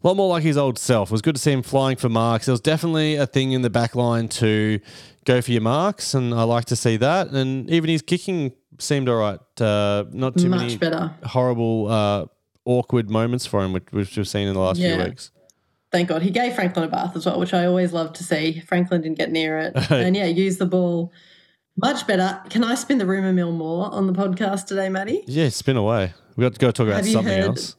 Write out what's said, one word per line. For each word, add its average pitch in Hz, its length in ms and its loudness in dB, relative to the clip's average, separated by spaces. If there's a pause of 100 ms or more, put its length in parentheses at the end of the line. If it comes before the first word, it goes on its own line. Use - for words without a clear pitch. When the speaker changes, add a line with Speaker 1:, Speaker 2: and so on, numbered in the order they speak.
Speaker 1:
a 160 60 2
lot 190 80 4
more 196 140 2
like 165 140 0
his 156 120 2
old 135 240 0
self. 107 300 2
It - 20 -2
was 110 100 0
good 160 140 2
to 127 60 -4
see 151 100 2
him 131 120 0
flying 135 340 0
for 127 100 -2
marks. 113 380 2
There 131 80 2
was 117 80 0
definitely 156 540 0
a 143 120 0
thing 131 240 0
in 127 100 0
the 120 80 0
back 117 240 0
line 117 360 0
to 107 500 2 (460)
go 123 160 4
for 120 100 -4
your 113 100 2
marks, 151 520 0
and 123 200 0
I 113 100 2
like 117 220 2
to 120 120 -2
see 113 200 2
that. 156 340 2
And 131 380 -2
even 160 200 2
his 160 120 0
kicking 170 520 -2 (260)
seemed 139 300 0
all 117 80 2
right. 104 220 0 (220)
Uh, 104 500 2
not 127 260 -2
too 175 100 4
Speaker 2:
Much - 140 2
Speaker 1:
many 120 160 -4
Speaker 2:
better. 165 360 -2 (120)
Speaker 1:
horrible, 117 640 0
uh, 104 360 2 (380)
awkward 123 460 0
moments 117 360 0
for 101 200 0
him, 92 80 -2
which, 92 180 -4
which 101 240 -4
we've 101 140 -2
seen 101 180 -2
in 98 60 -2
the 95 80 0
last 92 180 2
few 90 80 2
Speaker 2:
Yeah. 92 160 0
Speaker 1:
weeks. - 280 -8 (600)
Speaker 2:
Thank 180 180 0
God. 165 140 0
He 190 80 0
gave 240 240 0
Franklin 180 300 -2
a - 20 -6
bath - 280 -4
as 165 120 -4
well, - 120 0
which 180 140 -2
I 175 140 2
always 180 260 0
love 160 200 -4
to - 100 -12
see. 160 380 -2
Franklin 180 400 0
didn't 156 180 -6
get - 120 -2
near 156 280 -2
it. 160 160 -4
Speaker 1:
<laughs> - 160 0
Speaker 2:
And, 180 240 4
yeah, 202 100 0
used 185 320 0
the 196 80 -2
ball 175 460 0 (680)
much 240 300 -2
better. 185 420 0
Can 233 140 0
I 233 100 0
spin 269 240 0
the 196 80 0
rumour 190 260 0
mill 175 200 0
more 165 420 -4
on 196 140 0
the 185 60 0
podcast 190 520 -2
today, 196 240 -4
Matty? 208 380 -4
Speaker 1:
Yeah, 143 220 2
spin 131 280 0
away. 101 360 0 (220)
We've 120 100 2
got 117 100 0
to - 40 -20
go 123 120 6
talk 113 160 2
about 101 80 2
Speaker 2:
Have 98 100 0
you 110 80 0
Speaker 1:
something 101 240 2
Speaker 2:
heard 98 120 2
Speaker 1:
else. - 300 -6